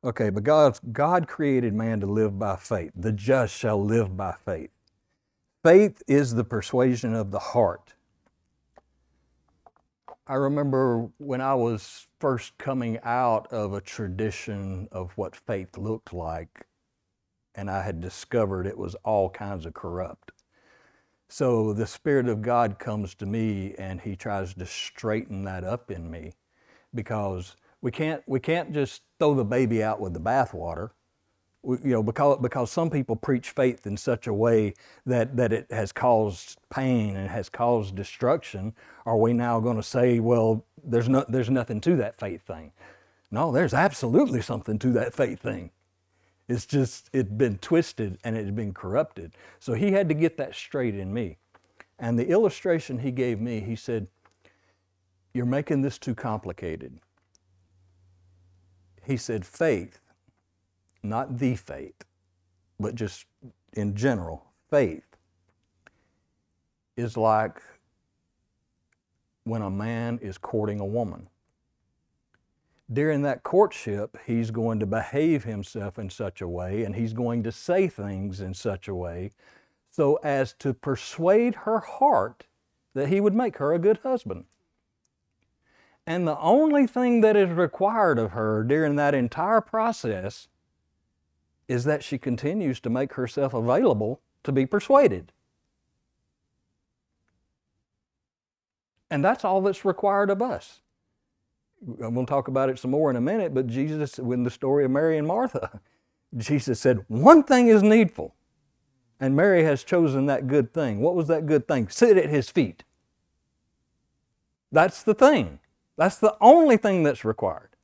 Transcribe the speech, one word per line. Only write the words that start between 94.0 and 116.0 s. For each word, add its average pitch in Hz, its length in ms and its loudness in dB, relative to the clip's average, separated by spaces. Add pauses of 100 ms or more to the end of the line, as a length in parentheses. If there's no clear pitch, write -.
to 139 100 -4
be 135 140 4
persuaded." 208 640 4 (3750)
And 143 140 0
that's 220 200 2
all 190 180 2
that's 190 240 0
required 202 420 2
of 196 140 0
us. - 400 -8 (1040)
I'm 117 280 -8
gonna 127 120 -2
talk 139 220 -2
about 135 220 2
it 127 80 -6
some 127 120 -6
more 147 200 2
in 127 60 0
a 120 40 -2
minute, 170 320 -2
but 131 140 0
Jesus, 143 520 -4
when 123 240 -2
the 123 80 0
story 139 340 0
of 131 60 2
Mary 156 280 2
and 151 80 -2
Martha, 208 540 -4 (280)
<laughs> - 280 -18
Jesus 123 440 -2
said, 117 280 2
"One 226 340 10
thing 247 260 6
is 220 140 8
needful, 214 520 4 (840)
and 135 140 2
Mary 175 300 6
has 143 200 2
chosen 143 420 2
that 139 200 0
good 131 260 2
thing." 120 280 -2
What 160 140 2
was 165 140 0
that 156 180 2
good 147 200 4
thing? 123 220 0
Sit 233 280 6
at 180 120 4
his 147 220 0
feet. 107 340 0 (1900)
That's 160 320 4
the 220 120 2
thing. 156 460 4 (360)
That's 175 200 2